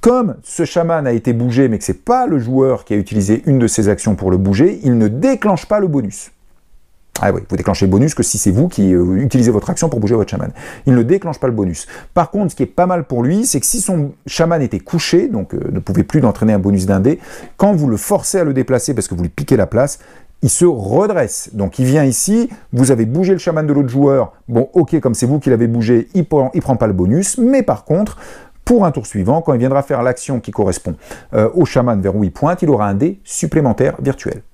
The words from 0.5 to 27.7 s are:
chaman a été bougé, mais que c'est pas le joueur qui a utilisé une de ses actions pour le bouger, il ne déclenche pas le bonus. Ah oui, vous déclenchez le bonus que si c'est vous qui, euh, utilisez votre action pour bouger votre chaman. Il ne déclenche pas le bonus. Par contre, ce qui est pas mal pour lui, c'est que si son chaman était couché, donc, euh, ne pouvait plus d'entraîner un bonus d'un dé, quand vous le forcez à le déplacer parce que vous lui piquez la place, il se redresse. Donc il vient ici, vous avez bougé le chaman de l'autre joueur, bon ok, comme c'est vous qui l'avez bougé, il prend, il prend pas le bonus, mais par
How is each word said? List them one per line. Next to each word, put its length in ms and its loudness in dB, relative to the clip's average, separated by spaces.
chaman 400 -2
a 60 0
été 220 0
bougé, 340 2
mais 100 0
que 60 -8
c'est 200 -6
pas 220 0
le 140 0
joueur 440 0
qui 120 -4
a 20 2
utilisé 480 0
une 140 4
de 80 4
ses 220 2
actions 260 0
pour 160 -2
le 60 2
bouger, 440 2
il 160 2
ne 100 4
déclenche 600 0
pas 120 0
le 80 0
bonus. 440 -4
Ah 100 2
oui, 160 -2
vous 80 -6
déclenchez 300 0
le 60 2
bonus 240 2
que 80 0
si 140 -4
c'est 140 0
vous 160 2
qui, 260 0
euh, 240 2
utilisez 340 2
votre 180 0
action 180 -2
pour 120 -2
bouger 160 0
votre 160 0
chaman. 200 -6
Il 80 4
ne 80 4
déclenche 360 -2
pas 80 -2
le 60 0
bonus. 340 -4
Par 180 0
contre, 200 -2
ce 40 -18
qui 80 -2
est 40 -2
pas 200 0
mal 180 -2
pour 180 -2
lui, 220 0
c'est 140 -2
que 60 -6
si 160 -2
son 320 -2
chaman 360 0
était 180 -2
couché, 480 0
donc, 260 -6
euh, 60 -4
ne 80 -4
pouvait 240 -2
plus 180 0
d'entraîner 320 2
un 60 2
bonus 260 2
d'un 140 2
dé, 200 2
quand 180 4
vous 140 2
le 100 0
forcez 420 -2
à 40 2
le 100 0
déplacer 400 0
parce 140 -4
que 80 -8
vous 60 -4
lui 80 -2
piquez 280 -2
la 100 2
place, 320 -2
il 80 2
se 160 2
redresse. 880 0
Donc 260 -4
il 60 2
vient 180 2
ici, 460 0
vous 180 2
avez 140 2
bougé 260 0
le 80 0
chaman 260 -2
de 60 -2
l'autre 160 2
joueur, 460 2
bon 240 0
ok, 260 2
comme 140 0
c'est 120 -2
vous 140 2
qui 100 -2
l'avez 180 2
bougé, 480 2
il 120 0
prend, 260 0
il 80 -2
prend 140 0
pas 120 0
le 60 0
bonus, 440 0
mais 260 2
par 220 -4